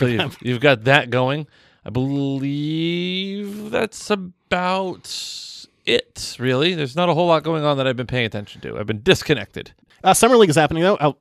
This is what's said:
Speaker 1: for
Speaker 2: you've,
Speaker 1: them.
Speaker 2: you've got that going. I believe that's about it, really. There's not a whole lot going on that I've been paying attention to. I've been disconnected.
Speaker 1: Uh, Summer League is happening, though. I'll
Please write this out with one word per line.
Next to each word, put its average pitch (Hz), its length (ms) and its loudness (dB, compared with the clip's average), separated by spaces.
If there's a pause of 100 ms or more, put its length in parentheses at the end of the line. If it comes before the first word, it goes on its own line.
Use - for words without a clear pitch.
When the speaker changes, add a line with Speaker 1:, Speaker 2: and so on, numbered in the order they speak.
Speaker 1:
for - 20 4
Speaker 2:
you've, 117 100 0
Speaker 1:
them. 143 220 -4
Speaker 2:
you've 123 200 -4
got 127 240 4
that 131 260 4
going. 131 360 -2 (380)
I 101 60 -14
believe 160 1800 -4
that's 233 400 -4
about - 1600 -6 (200)
it, - 520 -2
really. 131 360 2
There's 143 220 -6
not 175 120 0
a 165 60 4
whole 170 120 2
lot 160 160 4
going 156 220 -2
on 147 120 2
that 135 100 0
I've 131 100 0
been 123 100 -6
paying 123 200 -2
attention 104 360 -8
to. 58 160 -8
I've 104 80 -6
been 107 160 -4
disconnected. 123 720 0 (300)
Speaker 1:
Uh, 185 120 6
Summer 240 220 6
League 214 140 8
is 139 60 4
happening, 160 260 2
though. 190 180 2
I'll 143 200 0